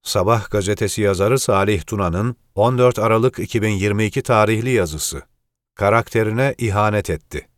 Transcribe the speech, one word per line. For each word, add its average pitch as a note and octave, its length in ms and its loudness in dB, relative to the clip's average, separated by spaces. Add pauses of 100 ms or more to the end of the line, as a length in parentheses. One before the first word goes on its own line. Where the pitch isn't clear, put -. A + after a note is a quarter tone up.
Sabah G#2 480 0
gazetesi G#2 500 -2
yazarı G2+ 380 2
Salih G2 420 0
Tuna'nın G2+ 540 -4 (200)
on A#2+ 220 2
dört B2 220 2
Aralık A2+ 400 2
iki - 220 -2
bin G#2+ 80 0
yirmi G#2 360 0
iki - 160 -4
tarihli A2 480 2
yazısı. D#2 520 -2 (540)
Karakterine A2 840 0
ihanet G#2 520 -2
etti. - 380 -8 (100)